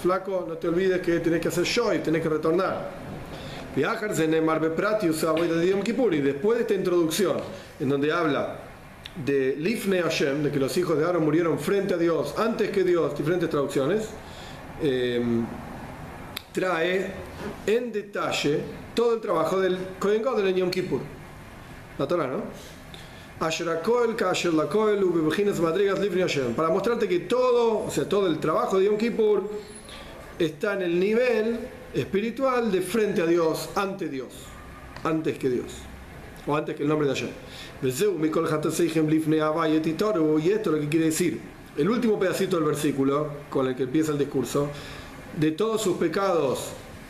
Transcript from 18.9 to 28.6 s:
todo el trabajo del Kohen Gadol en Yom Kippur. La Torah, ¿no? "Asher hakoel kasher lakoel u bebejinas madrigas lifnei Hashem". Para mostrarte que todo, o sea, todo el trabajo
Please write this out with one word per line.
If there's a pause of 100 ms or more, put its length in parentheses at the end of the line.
todo
el
trabajo
del (220)
Kohen
Gadol
en
Yom
Kippur. (1000)
La
Torah,
¿no? (1000)
"Asher
hakoel
kasher
lakoel
u
bebejinas
madrigas
lifnei
Hashem".
Para
mostrarte
que
todo,
o
sea,
todo
el
trabajo